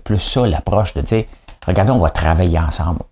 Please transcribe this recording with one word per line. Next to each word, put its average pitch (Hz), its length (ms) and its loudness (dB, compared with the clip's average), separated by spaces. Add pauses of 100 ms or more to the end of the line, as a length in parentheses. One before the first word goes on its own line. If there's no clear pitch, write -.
plus 104 160 0
ça - 260 0
l'approche 98 480 -2
de - 60 -2
dire, 110 240 -2 (420)
regardez, 98 240 2
on 127 80 2
va 80 120 2
travailler 82 500 2
ensemble, 82 400 -2 (120)